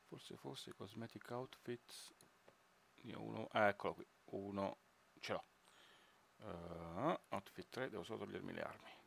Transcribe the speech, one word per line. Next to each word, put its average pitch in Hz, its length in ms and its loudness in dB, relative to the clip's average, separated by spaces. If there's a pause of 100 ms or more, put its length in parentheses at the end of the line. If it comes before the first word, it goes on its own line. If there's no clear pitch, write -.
Forse, - 340 -10
forse, - 380 -6
cosmetic 113 560 -8
outfits, - 800 -4 (880)
ne 117 140 -6
ho - 80 -4
uno, 110 300 -2
ah, 107 160 12
eccolo - 260 2
qui, - 100 -8 (200)
uno, 98 520 0 (420)
ce - 140 0
l'ho. 87 100 0 (1000)
Eh, 85 800 0 (100)
outfit - 400 -4
tre, 127 200 0
devo 95 140 -4
solo 104 160 -4
togliermi 95 340 -4
le 85 80 -2
armi. - 300 -4 (160)